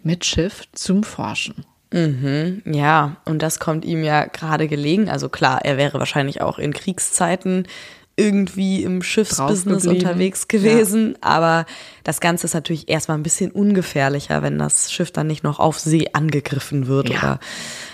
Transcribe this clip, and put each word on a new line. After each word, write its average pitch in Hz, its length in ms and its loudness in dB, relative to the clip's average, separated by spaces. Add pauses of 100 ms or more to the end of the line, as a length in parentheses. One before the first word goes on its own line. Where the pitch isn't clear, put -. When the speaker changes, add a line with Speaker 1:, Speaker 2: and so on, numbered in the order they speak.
Speaker 1:
mit 170 240 -2
Schiff - 380 -2 (100)
zum 196 300 0
Forschen. - 640 -6 (240)
Speaker 2:
Mhm, 156 760 0
ja, 147 580 0
und 156 180 -2
das 160 200 -2
kommt 160 240 -2
ihm 160 180 -2
ja 151 220 2
gerade 156 420 -2
gelegen. 151 420 0
Also 139 200 -4
klar, 131 340 2
er 139 140 0
wäre 139 220 0
wahrscheinlich 139 420 -2
auch - 180 -2
in 147 140 -2
Kriegszeiten 185 920 -2 (520)
irgendwie 196 680 2
im 185 180 -2
Schiffsbusiness 185 840 0
Speaker 1:
Draufgeblieben. 180 220 4
Speaker 2:
unterwegs 180 360 0 (100)
Speaker 1:
Ja. 220 80 4
Speaker 2:
gewesen, 220 600 4
aber 165 440 4 (380)
das 151 160 -2
Ganze 175 280 0
ist - 80 -2
natürlich 156 340 -4
erstmal 156 280 0
ein 151 60 -4
bisschen 170 280 -2
ungefährlicher, 151 920 2
wenn 147 180 0
das - 320 0
Schiff 170 200 -2
dann 151 160 -2
nicht 156 180 -4
noch 147 140 -2
auf 156 200 2
See 160 320 2
angegriffen 143 760 0
wird 135 200 2
Speaker 1:
Ja. - 120 -2
Speaker 2:
oder, 69 200 0 (540)